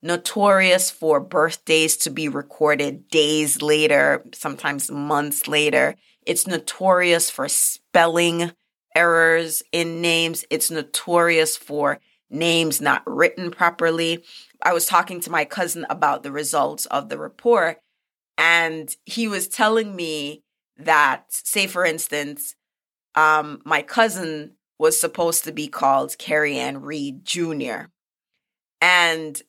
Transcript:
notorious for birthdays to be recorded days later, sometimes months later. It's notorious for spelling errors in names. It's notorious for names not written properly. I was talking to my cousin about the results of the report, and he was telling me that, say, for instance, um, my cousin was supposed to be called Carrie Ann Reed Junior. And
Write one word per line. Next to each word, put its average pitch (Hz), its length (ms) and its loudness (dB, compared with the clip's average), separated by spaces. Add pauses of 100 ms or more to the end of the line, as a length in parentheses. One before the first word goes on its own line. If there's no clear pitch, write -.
notorious 185 880 2
for 156 300 2
birthdays 160 800 2
to - 120 -2
be 147 180 -4
recorded 143 840 -2
days 151 520 2
later, 147 600 2 (100)
sometimes 139 560 -6
months 147 580 -4
later. 147 480 2 (300)
It's 175 220 -2
notorious 180 800 0
for 139 180 -8
spelling 170 1040 0 (440)
errors 165 760 2
in 170 300 -2
names. 165 480 0
It's 160 220 -2
notorious 165 840 0
for 147 440 -4 (300)
names 165 520 0
not 143 240 2
written 170 460 0
properly. 165 720 0 (380)
I 175 120 2
was 175 120 -2
talking 185 360 0
to 165 100 -10
my 151 140 0
cousin 170 440 -6
about 147 340 -2
the 143 80 -10
results 147 560 -2
of 143 220 -4
the 165 80 -10
report, 165 600 0 (580)
and 160 580 2 (100)
he 226 220 -6
was 196 200 -6
telling 220 480 0
me 151 480 -8 (340)
that, 147 520 2
say, - 380 -4
for 180 160 -4
instance, 147 720 -6 (600)
um, 151 500 2
my 147 160 0
cousin 175 720 -2 (240)
was 160 220 2
supposed 170 440 -2
to 160 80 -10
be 151 160 -8
called 135 500 0
Carrie 151 400 -2
Ann 135 240 -6
Reed 139 440 -10
Junior. 151 640 -6 (920)
And 165 680 2